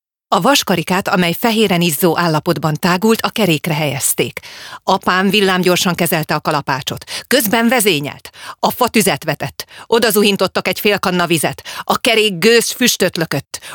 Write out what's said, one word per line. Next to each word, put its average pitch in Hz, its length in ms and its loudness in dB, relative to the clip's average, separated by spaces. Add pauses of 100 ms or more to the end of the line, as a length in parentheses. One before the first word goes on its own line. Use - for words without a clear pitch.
(280)
A 190 120 2
vaskarikát, 185 680 0
amely 180 240 2
fehéren 208 480 2
izzó 170 380 2
állapotban 160 560 0
tágult, 185 460 2
a - 80 -2
kerékre 170 460 0
helyezték. 135 680 -2 (420)
Apám 190 480 2
villámgyorsan 180 640 2
kezelte 165 400 -2
a 151 60 -2
kalapácsot. 139 640 -4 (220)
Közben 233 420 0
vezényelt. 185 600 0 (280)
A - 120 0
fa 202 180 0
tüzet 185 360 0
vetett. - 420 -6 (200)
Odazuhintottak 208 840 2
egy 180 120 -4
fél 202 180 2
kanna 180 280 0
vizet. 156 360 -2 (200)
A - 160 -2
kerék 214 400 2
gőz 226 320 4
füstöt 208 460 0
lökött. - 440 -4 (140)